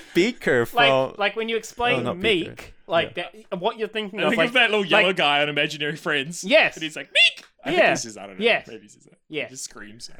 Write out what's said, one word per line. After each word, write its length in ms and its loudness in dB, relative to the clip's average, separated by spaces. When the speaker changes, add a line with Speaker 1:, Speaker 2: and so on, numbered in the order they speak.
Speaker 1:
Beaker 460 2
Speaker 2:
like, 80 0
Speaker 1:
from 500 2
Speaker 2:
like, 180 -2
when 120 -4
you 80 -2
explain 440 -2
Speaker 1:
Oh, 20 -4
not 60 -10
Beaker. 300 0
Speaker 2:
meek, 240 -18
like, 300 0
Speaker 1:
Yeah. 100 -8
Speaker 2:
that, 100 -6
what 160 -2
you're 120 -4
thinking 320 -8
Speaker 3:
I 40 0
Speaker 2:
of, 60 2
Speaker 3:
think 80 0
Speaker 2:
like, 100 4
Speaker 3:
of 60 -6
that 160 4
little 160 2
yellow 220 4
Speaker 2:
like, 80 0
Speaker 3:
guy 260 2
on 60 0
Imaginary 480 -2
Friends. 480 -4
Speaker 2:
Yes. 320 4
Speaker 3:
And 80 -8
he's 100 -8
like, 180 -12
"Meek!" 320 2
I 80 -4
Speaker 2:
Yeah. 60 0
Speaker 3:
think 120 6
he 60 0
says, 200 -10
I 120 -16
don't 100 -18
know. 60 -4
Speaker 2:
Yes. 240 2
Speaker 3:
Maybe 140 -16
he 60 -20
says 160 -20
that. 140 -20
Speaker 2:
Yeah. 180 -8
Speaker 3:
He 40 -16
just 140 -14
screams. 560 -16